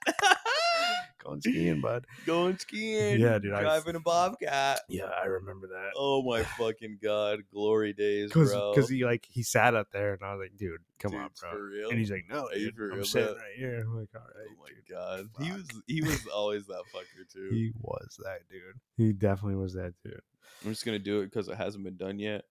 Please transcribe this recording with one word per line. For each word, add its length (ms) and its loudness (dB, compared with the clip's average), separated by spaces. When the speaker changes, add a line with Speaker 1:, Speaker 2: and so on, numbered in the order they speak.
Speaker 1:
<laughs> 240 4
Speaker 2:
Going 180 -8
skiing, 400 2
bud. 260 -2
Speaker 1:
Going 320 2
skiing. 600 0
Speaker 2:
Yeah, 200 6
dude, 160 -2
I 80 0
Speaker 1:
Driving 340 2
a 40 -6
Bobcat. 800 2
Speaker 2:
Yeah, 160 -4
I 180 -2
remember 440 -6
that. 280 -8
Speaker 1:
Oh 260 2
my 200 2
Speaker 2:
<sighs> 160 -4
Speaker 1:
fucking 440 -2
God. 380 2
Glory 440 2
days, 360 2
Speaker 2:
'Cause, 220 8
Speaker 1:
bro. 220 2
Speaker 2:
'cause 160 6
he, 160 2
like, 240 0
he 120 -4
sat 320 6
up 160 0
there, 220 0
and 100 -8
I 120 -6
was 80 -6
like, 160 -12
"Dude, 220 -6
come 140 -4
Speaker 1:
Dude, 100 -6
Speaker 2:
on, 80 -10
bro." 100 -10
Speaker 1:
for 160 -8
real? 220 -8
Speaker 2:
And 100 0
he's 120 2
like, 180 -6
"No, 200 -6
Speaker 1:
Are 60 -6
you 120 -2
Speaker 2:
dude, 100 -6
Speaker 1:
for 140 -4
Speaker 2:
I'm 60 -6
Speaker 1:
real, 100 -4
Speaker 2:
sitting 220 2
Speaker 1:
bro? 80 -6
Speaker 2:
right 200 -14
here." 240 -6
I'm 160 -4
like, 180 -8
"All 60 -16
right, 300 -18
Speaker 1:
Oh 100 -20
my 80 -20
Speaker 2:
dude." 220 -20
Speaker 1:
God. 380 -8
He 60 -4
Speaker 2:
Fuck. 100 -6
Speaker 1:
was, 280 -12
he 160 -2
was 240 -2
always 400 -2
that 160 -10
fucker, 380 -16
too. 180 -10
Speaker 2:
He 300 0
was 420 -10
that 180 -10
dude. 280 -18
He 160 4
definitely 420 0
was 180 -4
that 200 -8
dude. 160 -16
Speaker 1:
I'm 100 -4
just 120 -8
gonna 140 -2
do 240 0
it 100 -6
'cause 160 -2
it 80 -6
hasn't 280 -4
been 120 -10
done 220 -6
yet. 320 -4